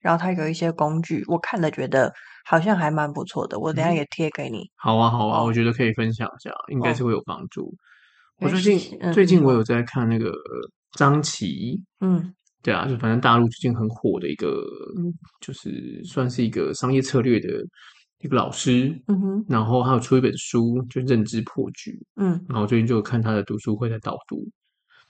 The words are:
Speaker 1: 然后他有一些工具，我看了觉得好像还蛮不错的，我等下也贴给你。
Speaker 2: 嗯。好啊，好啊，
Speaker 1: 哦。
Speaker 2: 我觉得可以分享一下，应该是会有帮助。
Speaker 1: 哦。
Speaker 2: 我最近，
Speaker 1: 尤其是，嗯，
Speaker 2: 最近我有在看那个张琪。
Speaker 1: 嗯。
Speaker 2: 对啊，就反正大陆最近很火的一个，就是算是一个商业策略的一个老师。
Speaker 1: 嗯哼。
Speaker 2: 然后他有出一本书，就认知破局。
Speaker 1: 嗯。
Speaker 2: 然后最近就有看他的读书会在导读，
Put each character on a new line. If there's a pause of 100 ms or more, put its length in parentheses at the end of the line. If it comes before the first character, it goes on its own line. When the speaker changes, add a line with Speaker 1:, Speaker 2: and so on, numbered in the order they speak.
Speaker 1:
然
后
他
有
一
些
工
具，
我
看
了
觉
得 (320)
好
像
还
蛮
不
错
的，
我
等
下
也
贴
给
你。
Speaker 2:
嗯。
好
啊，
好
啊，
Speaker 1:
哦。
Speaker 2:
我
觉
得
可
以
分
享
一
下， (200)
应
该
是
会
有
帮 (100)
助。 (720)
Speaker 1:
哦。
Speaker 2:
我
最
近，
Speaker 1:
尤
其
是，
嗯，
Speaker 2:
最
近
我
有
在
看
那
个 (640)
张
琪。 (200)
Speaker 1:
嗯。 (300)
Speaker 2:
对
啊，
就
反
正
大
陆
最 (100)
近
很
火
的
一
个， (800)
就
是
算
是
一
个
商
业
策
略
的 (760)
一
个
老
师。 (140)
Speaker 1:
嗯
哼。
Speaker 2:
然
后
他
有
出
一
本
书，
就
认
知
破
局。 (200)
Speaker 1:
嗯。 (100)
Speaker 2:
然
后
最
近
就
有
看
他
的
读
书
会
在
导 (100)
读， (640)